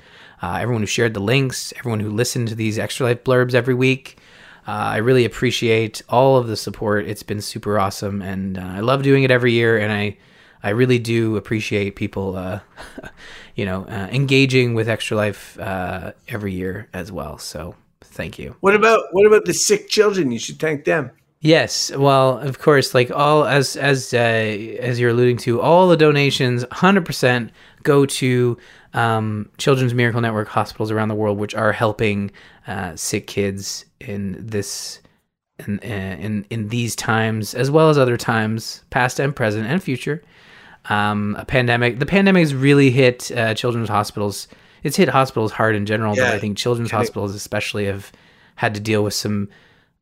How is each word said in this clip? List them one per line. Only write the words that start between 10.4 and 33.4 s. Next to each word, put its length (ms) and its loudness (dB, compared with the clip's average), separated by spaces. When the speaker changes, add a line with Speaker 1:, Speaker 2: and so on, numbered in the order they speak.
Speaker 1:
I 80 -4
really 260 4
do 400 0
appreciate 580 -2
people, 400 -6
uh, 260 -8
<laughs> 500 -20
you 100 -4
know, 200 -6
uh, 260 -8
engaging 600 2
with 160 0
Extra 260 -4
Life, 440 -4
uh, 540 -8
every 240 -6
year 420 -8
as 180 -12
well. 260 -10
So 380 -12
thank 380 -12
you. 220 -14
Speaker 2:
What 120 4
about, 380 4
what 160 6
about 180 6
the 80 0
sick 340 0
children? 440 2
You 80 -4
should 180 -10
thank 280 -4
them. 260 0
Speaker 1:
Yes. 560 2
Well, 440 4
of 180 -8
course, 380 4
like, 160 2
all, 340 4
as, 320 0
as, 360 0
uh, 40 2
as 800 -2
you're 120 4
alluding 260 4
to, 240 -2
all 260 6
the 80 6
donations, 760 2
hundred 340 4
percent 460 0
go 240 4
to, 500 0
um, 520 -2
Children's 340 2
Miracle 260 0
Network 280 -2
hospitals 420 -4
around 200 -2
the 60 -4
world, 220 0
which 160 -6
are 180 0
helping, 600 -2
uh, 300 -8
sick 320 -6
kids 580 -6